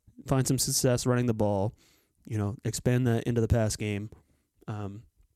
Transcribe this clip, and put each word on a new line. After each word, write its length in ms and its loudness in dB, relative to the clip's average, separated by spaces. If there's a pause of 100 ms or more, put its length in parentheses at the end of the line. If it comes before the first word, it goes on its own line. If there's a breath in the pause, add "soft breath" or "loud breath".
(280)
find 200 2
some 100 2
success 480 0
running 220 2
the 60 2
ball. 400 0 (520 soft breath)
You 120 -6
know, 180 -2 (100)
expand 420 0
that 160 0
into 180 0
the 60 2
pass 280 2
game. 340 -4 (580)
Um, 360 -10 (320)